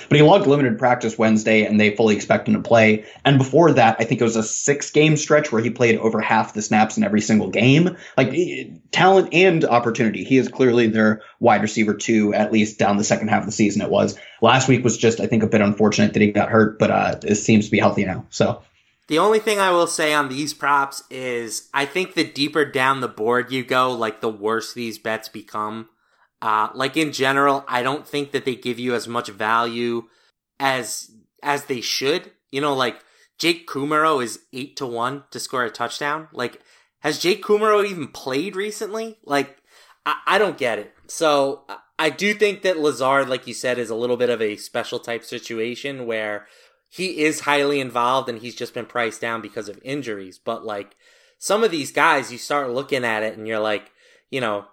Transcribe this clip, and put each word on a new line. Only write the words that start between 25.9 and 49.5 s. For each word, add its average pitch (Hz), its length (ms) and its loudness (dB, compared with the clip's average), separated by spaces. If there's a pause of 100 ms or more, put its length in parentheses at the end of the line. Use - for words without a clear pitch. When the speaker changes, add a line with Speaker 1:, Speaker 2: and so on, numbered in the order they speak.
Speaker 2:
Uh, 110 340 0
like, 135 220 -4
in 156 140 0
general, 135 560 0
I 123 160 -2
don't 139 240 -4
think 143 240 -6
that 139 140 -4
they 127 100 -2
give 120 240 -8
you 123 160 -2
as 107 140 -6
much 117 200 -6
value 117 760 -2 (560)
as, 131 500 -4 (320)
as 143 220 -2
they 127 160 -6
should. 147 500 -4 (220)
You 135 80 -4
know, 147 120 0
like, 127 280 -2 (360)
Jake 170 300 -2
Kumerow 151 560 0
is 113 200 -8 (100)
eight 131 240 -12
to 139 100 -8
one 123 460 -6
to 123 80 -14
score 127 240 -4
a 110 60 -6
touchdown. 147 600 -6
Like, - 280 -8 (400)
has 143 180 -4
Jake 185 240 -2
Kumerow 208 420 2
even 175 220 -8
played 151 480 -6
recently? 214 720 -8
Like, 139 320 -4 (500)
I, 147 180 -4
I 180 140 2
don't 180 180 0
get 120 220 -4
it. - 160 -14 (140)
So, 143 600 0
I, 101 100 -14 (200)
I 160 120 0
do 190 220 -2
think 208 300 -2
that 185 160 0
Lazard, 139 500 0
like 127 200 -6
you 113 60 -12
said, 123 220 -2
is 117 140 -6
a 110 60 -4
little 120 200 -2
bit 120 140 0
of 113 100 -2
a 107 140 -2
special 117 460 -8
type 117 240 -10
situation 120 800 -8
where 107 400 -6 (460)
he 180 280 -8
is 151 220 -2
highly 143 360 0
involved 123 500 -2
and 113 120 -10
he's 117 160 -16
just - 180 -10
been 117 100 -10
priced 117 360 -6
down 113 200 -6
because 104 280 -12